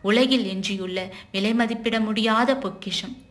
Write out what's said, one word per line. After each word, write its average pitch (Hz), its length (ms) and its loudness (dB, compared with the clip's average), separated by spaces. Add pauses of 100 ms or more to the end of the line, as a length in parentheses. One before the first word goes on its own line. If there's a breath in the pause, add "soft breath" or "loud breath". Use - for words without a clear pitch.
உலகில் 240 440 4
எஞ்சியுள்ள 190 540 -4 (340 loud breath)
விலை 196 220 0
மதிப்பிட 226 460 0
முடியாத 220 560 2
பொக்கிஷம். - 580 -6 (160)